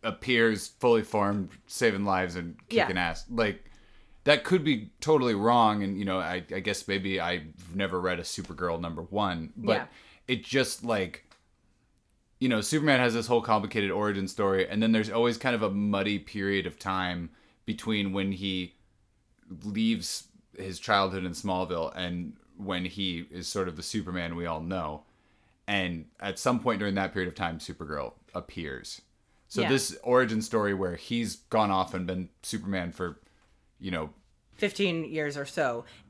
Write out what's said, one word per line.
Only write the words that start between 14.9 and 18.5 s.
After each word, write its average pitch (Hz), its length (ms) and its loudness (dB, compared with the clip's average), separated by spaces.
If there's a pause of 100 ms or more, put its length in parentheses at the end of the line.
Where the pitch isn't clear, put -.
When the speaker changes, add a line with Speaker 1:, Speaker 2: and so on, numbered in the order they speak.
Speaker 1:
there's 110 180 4
always 117 280 2
kind 127 180 0
of 107 60 0
a 104 80 2
muddy 101 500 2
period 98 460 -2
of 90 120 -8
time 90 520 -2 (360)
between 104 460 -2
when 98 200 0
he 92 420 -4 (920)